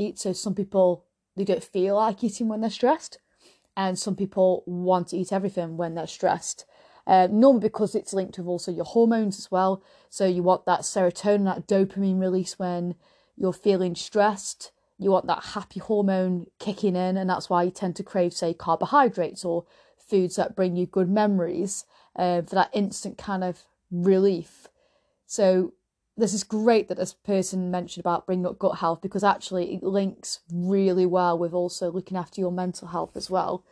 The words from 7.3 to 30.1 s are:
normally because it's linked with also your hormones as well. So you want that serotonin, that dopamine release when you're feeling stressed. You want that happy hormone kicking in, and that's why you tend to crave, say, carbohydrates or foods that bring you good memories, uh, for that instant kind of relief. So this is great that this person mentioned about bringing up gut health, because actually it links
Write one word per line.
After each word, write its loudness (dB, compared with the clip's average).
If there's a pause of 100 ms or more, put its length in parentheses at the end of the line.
normally 6
because -2
it's -4
linked -4
with -8
also -4
your -4
hormones 2
as -14
well. 2 (260)
So -4
you 2
want 4
that 2
serotonin, 2
that -4
dopamine 2
release -2
when -4 (420)
you're 0
feeling 0
stressed. -2 (280)
You 0
want 2
that -2
happy -10
hormone 0 (120)
kicking -2
in, 0
and -2
that's -2
why 2
you 0
tend -6
to -10
crave, 0
say, -4
carbohydrates 0
or -4 (320)
foods 0
that -4
bring 0
you 0
good 0
memories, 0 (320)
uh, 0
for -8
that 2
instant -4
kind -4
of -6 (260)
relief. 2 (580)
So 2 (420)
this 0
is -4
great 2
that -6
this -4
person -2
mentioned -6
about -2
bringing -2
up -6
gut 0
health, -2
because -4
actually 0
it -8
links -4 (100)